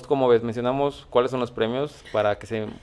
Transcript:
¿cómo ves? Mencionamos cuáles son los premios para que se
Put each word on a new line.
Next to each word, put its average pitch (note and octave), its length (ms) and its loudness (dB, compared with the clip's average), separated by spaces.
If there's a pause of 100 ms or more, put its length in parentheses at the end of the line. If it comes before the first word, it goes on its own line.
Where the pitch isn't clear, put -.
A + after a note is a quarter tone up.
¿cómo C3+ 200 4
ves? A#2 160 6
Mencionamos B2 680 -2
cuáles A#2+ 220 2
son C3 80 -2
los A#2+ 100 -2
premios B2+ 640 -4
para G#2 260 0
que - 100 -16
se A2 180 -6 (180)